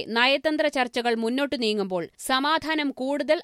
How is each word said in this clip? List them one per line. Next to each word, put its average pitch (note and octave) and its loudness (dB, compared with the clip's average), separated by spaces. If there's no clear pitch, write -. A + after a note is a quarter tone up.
നയതന്ത്ര C#4 2
ചർച്ചകൾ A#3+ 0
മുന്നോട്ടു B3+ -2
നീങ്ങുമ്പോൾ G3+ 0
സമാധാനം D4 0
കൂടുതൽ C#4 0